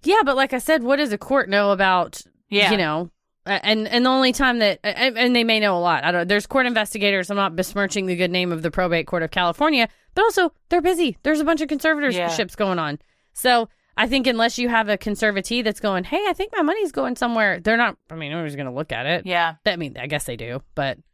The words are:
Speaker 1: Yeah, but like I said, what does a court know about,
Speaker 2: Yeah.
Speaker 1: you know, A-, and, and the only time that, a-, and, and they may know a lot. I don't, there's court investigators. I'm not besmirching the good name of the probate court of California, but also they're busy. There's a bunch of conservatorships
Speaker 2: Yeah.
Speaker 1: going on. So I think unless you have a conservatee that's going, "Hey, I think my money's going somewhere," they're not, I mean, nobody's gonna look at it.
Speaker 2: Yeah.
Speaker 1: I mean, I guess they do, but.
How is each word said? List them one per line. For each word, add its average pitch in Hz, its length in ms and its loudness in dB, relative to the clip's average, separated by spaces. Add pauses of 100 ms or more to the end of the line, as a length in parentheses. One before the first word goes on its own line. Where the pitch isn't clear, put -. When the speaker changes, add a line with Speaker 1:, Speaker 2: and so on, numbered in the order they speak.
Speaker 1:
Yeah, 415 220 4
but 262 120 2
like 269 180 0
I 254 40 0
said, 302 260 2
what 269 120 2
does 277 160 0
a 202 60 -4
court 247 320 0
know 202 220 4
about, 185 500 2 (260)
Speaker 2:
Yeah. 202 220 2
Speaker 1:
you 214 80 2
know, 165 320 -2 (360)
A-, 190 180 -2
and, 214 240 0
and 240 160 2
the 254 60 4
only 262 220 4
time 247 260 0
that, 208 260 2
a-, 208 140 -2
and, 247 200 0
and 247 180 4
they 233 80 2
may 226 160 2
know 202 160 2
a 175 40 0
lot. 165 240 2
I 170 80 2
don't, 175 160 0
there's 202 180 2
court 269 200 2
investigators. 202 640 0
I'm 202 60 -2
not 190 200 -2
besmirching 190 500 -2
the 180 100 -2
good 175 140 0
name 180 220 0
of 160 100 -6
the 165 80 -2
probate 170 360 0
court 175 160 -2
of 160 80 -4
California, 233 580 2 (260)
but 392 80 2
also 381 300 2 (160)
they're 349 140 2
busy. 320 400 0
There's 302 180 0
a 311 40 0
bunch 302 160 2
of 311 80 -4
conservatorships 269 720 0
Speaker 2:
Yeah. 208 80 -2 (100)
Speaker 1:
going 190 220 0
on. 151 200 -4 (340)
So 240 360 2 (280)
I 220 100 2
think 254 200 0
unless 233 320 0
you 240 100 0
have 226 200 0
a 214 100 0
conservatee 214 680 -2
that's 208 160 -4
going, 190 240 -2
"Hey, 359 240 -2
I 359 40 0
think 392 220 -6
my 392 80 0
money's 359 300 -2
going 254 240 -4
somewhere," 220 440 0
they're 214 160 2
not, 233 200 0 (140)
I 160 40 -16
mean, 156 180 -10
nobody's 156 240 -6
gonna 135 180 -8
look 151 180 -6
at 120 140 -6
it. 170 200 -2
Speaker 2:
Yeah. 170 280 0 (120)
Speaker 1:
I 185 100 0
mean, 151 220 -8
I 123 80 -10
guess 147 180 -4
they 120 120 -8
do, 120 260 -10 (120)
but. 139 240 -4 (160)